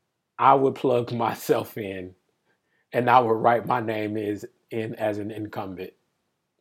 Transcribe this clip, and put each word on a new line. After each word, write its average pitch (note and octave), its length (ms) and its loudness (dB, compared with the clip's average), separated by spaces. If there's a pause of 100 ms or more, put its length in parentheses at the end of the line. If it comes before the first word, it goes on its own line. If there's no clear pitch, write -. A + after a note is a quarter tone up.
(380)
I C3+ 160 8
would C3 220 4
plug A#2+ 360 0
<laughs> - 0 -
myself A2+ 640 -2
in F#2+ 380 -10 (800)
and B2 180 2
I B2 80 8
would A2+ 140 4
write A2+ 340 2
my B2 140 0
name G#2+ 360 -4
is G#2 300 -4 (240)
in A2+ 240 -6
as G#2+ 240 -2
an G#2 140 -8
incumbent. G#2 640 -10 (680)